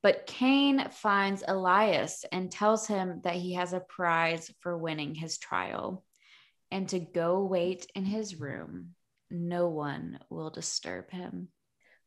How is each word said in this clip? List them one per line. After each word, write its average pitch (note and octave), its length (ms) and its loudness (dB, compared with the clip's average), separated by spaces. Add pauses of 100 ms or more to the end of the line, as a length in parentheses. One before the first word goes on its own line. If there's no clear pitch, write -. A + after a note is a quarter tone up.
but - 240 4
Kane C4+ 600 4
finds G3 580 2
Elias F#3 840 4
and F3+ 180 -2
tells G#3+ 360 4
him F#3 380 -2
that F3 100 0
he F3+ 200 -4
has F3+ 200 -2
a F#3 60 0
prize E3 680 0 (100)
for F3 180 -4
winning D#3 360 -4
his D#3+ 220 -6
trial - 680 -4 (680)
and F#3+ 180 -4
to F#3+ 100 0
go F3 460 0
wait F3+ 500 0
in F#3+ 120 -2
his G3+ 340 -4
room. D3 540 -10 (360)
No F3 380 0
one D3 500 -6 (120)
will D#3+ 180 -8
disturb - 640 -8
him. F3+ 380 -10 (580)